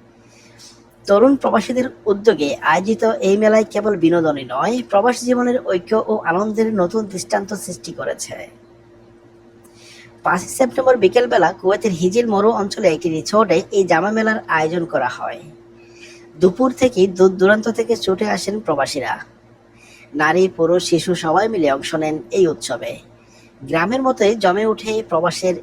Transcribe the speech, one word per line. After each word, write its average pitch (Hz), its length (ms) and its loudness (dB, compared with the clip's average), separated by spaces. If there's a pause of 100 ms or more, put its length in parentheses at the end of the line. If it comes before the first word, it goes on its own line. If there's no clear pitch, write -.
(1080)
তরুণ 233 280 6
প্রবাসীদের 247 480 0 (220)
উদ্যোগে 196 500 2
আয়োজিত 196 480 -2
এই 202 340 2
মেলায় 214 260 4
কেবল 208 340 -2
বিনোদনই 160 520 2
নয়, 226 400 -2
প্রবাস 233 320 2
জীবনের 247 460 0
ঐক্য 196 400 -2
ও 214 100 0
আনন্দের 214 560 -2
নতুন 196 320 -2
দৃষ্টান্ত 196 480 -6
সৃষ্টি 180 380 -12
করেছে। - 580 -10 (1700)
পাঁচই 180 240 -2
সেপ্টেম্বর 254 500 2
বিকেলবেলা 196 560 2
কুয়েতের 196 380 0
হিজিল 185 360 0
মরু 208 240 2
অঞ্চলে 202 420 0
একটি 165 160 -4
রিসোর্টে 180 520 0 (100)
এই 196 120 2
জামা 175 280 0
মেলার 220 360 0
আয়োজন 165 380 -2
করা 135 220 -2
হয়। - 340 -10 (1000)
দুপুর 190 320 2
থেকেই 202 360 2
দূর 185 300 4
দূরান্ত 208 320 2
থেকে 226 260 -2
ছুটে 196 340 -2
আসেন 202 300 -4
প্রবাসীরা। 143 600 -4 (960)
নারী, 160 320 2
পুরুষ, 175 360 0
শিশু 170 320 0
সবাই 170 320 0
মিলে 170 240 0
অংশ 139 240 -4
নেন 156 240 -4 (120)
এই 190 160 4
উৎসবে। - 500 -6 (680)
গ্রামের 180 380 -2
মতোই 233 340 2
জমে 202 300 0
ওঠে 220 440 -2
প্রবাসের 175 540 0